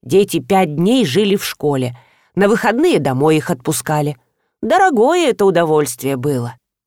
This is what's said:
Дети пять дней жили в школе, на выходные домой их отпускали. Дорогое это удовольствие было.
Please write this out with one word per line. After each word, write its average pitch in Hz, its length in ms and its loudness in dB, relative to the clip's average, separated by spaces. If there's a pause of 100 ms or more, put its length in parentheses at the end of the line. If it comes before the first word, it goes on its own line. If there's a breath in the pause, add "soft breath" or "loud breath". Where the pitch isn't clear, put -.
Дети 180 360 0
пять 165 380 0
дней 220 300 2
жили 190 300 0
в 196 80 -4
школе, 131 520 -4 (380 soft breath)
на 202 140 2
выходные 233 520 0
домой 143 380 2
их 151 120 -4
отпускали. 151 680 -4 (460)
Дорогое 320 640 2
это 208 160 0
удовольствие 156 720 0
было. 123 400 -4 (300)